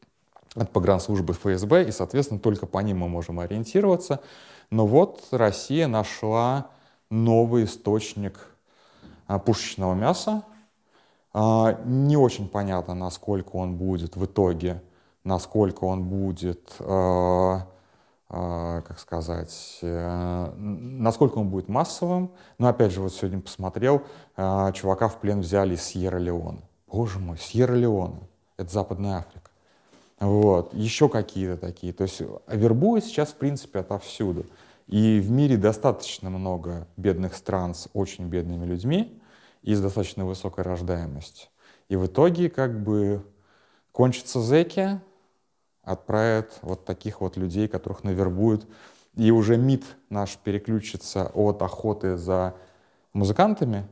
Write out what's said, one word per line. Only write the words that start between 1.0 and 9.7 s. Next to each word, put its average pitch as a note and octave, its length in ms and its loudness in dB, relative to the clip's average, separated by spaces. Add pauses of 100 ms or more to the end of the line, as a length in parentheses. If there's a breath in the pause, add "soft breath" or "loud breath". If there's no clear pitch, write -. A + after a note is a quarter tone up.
Ф - 120 -6
С F#2+ 200 0
Б, E3 200 4
и, A2 60 -4
соответственно, A2 480 -2
только G#2+ 260 0
по F#2+ 140 -4
ним G2+ 200 -2
мы F2 100 -2
можем E2+ 320 -6
ориентироваться. D3 800 0 (480 loud breath)
Но A2 180 4
вот D#3+ 440 4
Россия C3 560 2
нашла A#2 840 0 (400 soft breath)
новый A#2 560 4
источник, G#2 840 -4 (800 soft breath)
а, G2 100 0
пушечного F#2+ 580 0